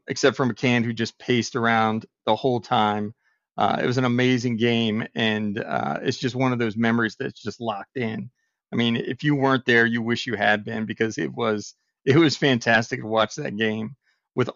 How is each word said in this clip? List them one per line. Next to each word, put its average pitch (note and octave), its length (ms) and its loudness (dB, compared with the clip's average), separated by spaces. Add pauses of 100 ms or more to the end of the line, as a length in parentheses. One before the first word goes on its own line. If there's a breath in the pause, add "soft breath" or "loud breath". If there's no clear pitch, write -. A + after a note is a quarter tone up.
except C3+ 280 -2
for C#3 100 -2
McCann, A#2+ 380 0
who A#2+ 100 -2
just A2 240 -6
paced A#2+ 380 -2
around A2+ 500 0 (200)
the A2 100 2
whole B2 240 0
time. G#2+ 540 0 (440)
Uh, G#2 240 0
it - 60 2
was B2 100 0
an C3 80 2
amazing B2 520 2
game, A2+ 580 0
and, G#2+ 480 0
uh, C#2+ 400 -2
it's - 140 -2
just B2 180 -4
one B2+ 160 2
of A#2+ 80 -2
those A2 160 -2
memories A#2 420 0
that's C3 240 -8
just G#2+ 200 -10
locked G#2+ 340 -8
in. A#2 340 -6 (440)
I - 20 -10
mean, A#2 220 2
if - 260 -6
you D3 100 2
weren't C3+ 320 2
there, A#2 200 6
you A#2 160 0
wish A#2 260 -2
you A2+ 80 -4
had G#2 300 2
been, A2+ 200 -4
because A2 320 -2
it C3+ 160 -4
was, A2 400 -2 (300)
it C3 140 4
was D#3+ 180 4
fantastic A#2+ 640 2
to A#2+ 80 -10
watch A2 280 0
that C#3+ 200 -8
game A2 400 -2 (400)
with B2+ 200 2